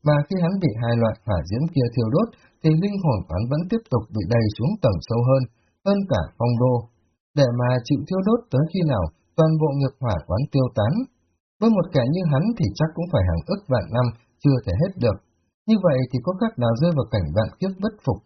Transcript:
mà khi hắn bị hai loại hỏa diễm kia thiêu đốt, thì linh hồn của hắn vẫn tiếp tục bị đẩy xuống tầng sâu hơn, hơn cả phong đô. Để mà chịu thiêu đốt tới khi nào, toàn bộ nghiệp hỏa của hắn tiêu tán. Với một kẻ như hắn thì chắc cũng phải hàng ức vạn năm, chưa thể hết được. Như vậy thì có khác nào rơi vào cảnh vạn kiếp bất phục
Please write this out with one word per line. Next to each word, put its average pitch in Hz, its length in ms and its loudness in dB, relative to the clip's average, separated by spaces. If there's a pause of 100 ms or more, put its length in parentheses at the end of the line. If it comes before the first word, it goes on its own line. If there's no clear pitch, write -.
mà 147 80 4 (120)
khi 196 160 -4
hắn 170 100 0 (100)
bị 139 80 2 (100)
hai 117 200 0
loại 110 140 2 (100)
hỏa 95 140 0 (100)
diễm 120 140 -2 (100)
kia 127 200 2
thiêu 117 220 0
đốt, 220 120 2 (340)
thì 160 80 4 (140)
linh 202 200 -2
hồn 131 200 2
của - 120 -10
hắn 104 160 0
vẫn 151 180 -2
tiếp 226 120 -2 (100)
tục 113 120 0 (120)
bị 107 80 -2 (100)
đẩy 117 120 4 (100)
xuống 131 160 -2 (120)
tầng 104 140 2 (100)
sâu 113 120 -2 (100)
hơn, 131 140 4 (420)
hơn 202 140 2 (120)
cả 101 100 0 (160)
phong 120 240 0
đô. 127 120 2 (680)
Để 135 80 6 (120)
mà 123 100 0 (140)
chịu - 240 0
thiêu 185 200 -2
đốt 233 120 2 (120)
tới 139 200 2
khi 190 100 -2 (100)
nào, 101 120 0 (340)
toàn 160 220 4
bộ 156 160 2
nghiệp 139 280 -2
hỏa 110 120 0 (100)
của - 120 -4
hắn 151 140 0
tiêu 131 160 2 (100)
tán. 110 160 2 (680)
Với 220 160 4
một 175 100 0 (100)
kẻ 131 80 4 (100)
như 185 80 -2 (100)
hắn 139 120 2 (140)
thì 151 80 0 (120)
chắc 156 180 0
cũng 170 160 -6
phải 113 180 2
hàng 85 120 -2 (120)
ức 214 80 -6 (100)
vạn 110 140 0 (100)
năm, 123 120 0 (360)
chưa 139 220 4
thể 90 160 -4
hết 190 120 -2 (100)
được. - 140 0 (500)
Như 220 180 4
vậy 143 140 4 (100)
thì 131 160 -4
có 180 140 -2
khác 226 140 -2 (100)
nào 117 180 2
rơi 175 160 2
vào 117 160 -2
cảnh 92 220 0
vạn 110 140 0 (100)
kiếp 196 120 -2 (120)
bất 220 100 -2 (120)
phục 104 200 -2